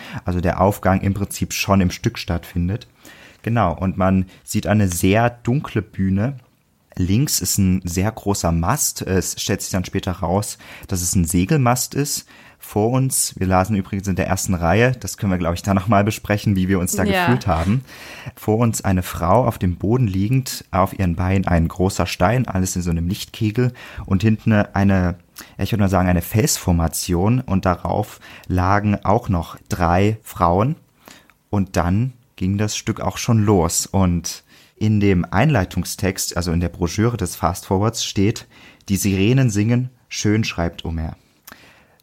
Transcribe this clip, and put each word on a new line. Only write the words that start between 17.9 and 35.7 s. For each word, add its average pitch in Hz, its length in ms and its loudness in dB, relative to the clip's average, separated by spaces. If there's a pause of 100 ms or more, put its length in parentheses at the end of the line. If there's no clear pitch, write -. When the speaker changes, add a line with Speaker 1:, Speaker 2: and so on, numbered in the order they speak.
Speaker 1:
Vor 110 200 0
uns 117 260 2
eine 92 200 2
Frau 90 440 2
auf 113 120 -2
dem 90 180 0
Boden 120 300 0
liegend, 104 640 -2
auf 95 280 0
ihren 90 160 0
Beinen 92 320 0
ein 82 220 4
großer 92 380 0
Stein, 113 420 0
alles 92 260 -2
in 92 60 -4
so 87 100 -2
einem 82 160 0
Lichtkegel 110 680 -2 (320)
und 95 160 0
hinten 110 320 2
eine, 98 600 2 (420)
ich 98 140 -4
würd 104 80 2
mal 98 100 2
sagen, 92 180 4
eine 87 140 2
Felsformation 92 1200 0
und 95 260 -2
darauf - 520 -2 (300)
lagen 101 560 2
auch 104 240 0
noch 85 300 -2 (100)
drei 95 540 2
Frauen 95 540 0 (720)
und 98 260 -2
dann 98 380 0 (220)
ging 95 200 -2
das 104 220 -2
Stück - 240 -4
auch 101 160 -4
schon 110 260 2
los 92 400 2
und 90 580 0 (340)
in 107 240 2
dem 95 300 4
Einleitungstext, 98 1080 -2